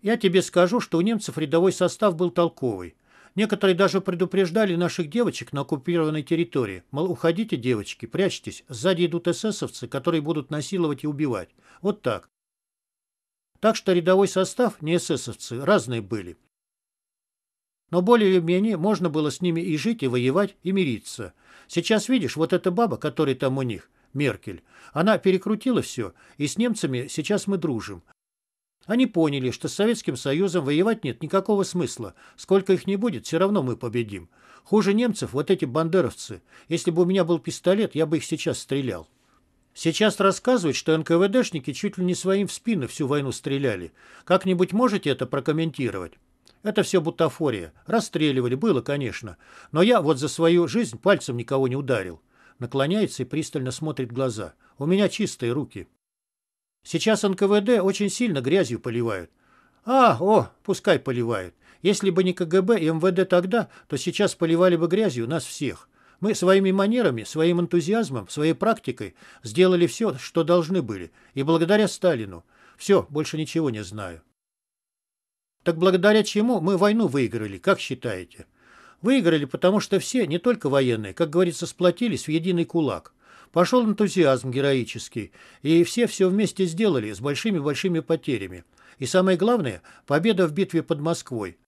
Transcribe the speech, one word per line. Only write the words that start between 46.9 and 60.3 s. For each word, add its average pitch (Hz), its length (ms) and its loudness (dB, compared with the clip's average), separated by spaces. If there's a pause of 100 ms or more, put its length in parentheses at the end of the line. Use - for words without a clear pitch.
бутафория. 147 720 -2 (140)
Расстреливали, 143 680 0
было, 151 260 0
конечно. 120 540 -6 (340)
Но 156 120 2
я 220 200 6
вот 147 160 2
за 147 80 -4
свою 165 400 2
жизнь 120 320 -2
пальцем 180 380 2
никого 135 320 0
не 127 80 -2
ударил. 110 440 -4 (380)
Наклоняется 139 640 -2
и 123 40 -4
пристально 139 440 -6
смотрит 139 400 -6
в - 20 -12
глаза. 117 420 -4 (220)
У 139 100 -6
меня 190 220 2
чистые 127 440 -4
руки. 123 340 -6 (960)
Сейчас 214 380 0
Н 196 120 0
К 196 120 0
В 208 140 4
Д 214 200 2
очень 196 300 0
сильно 190 300 -2
грязью 127 400 0
поливают. 117 500 -4 (540)
А, 240 360 4
о, 190 300 2 (140)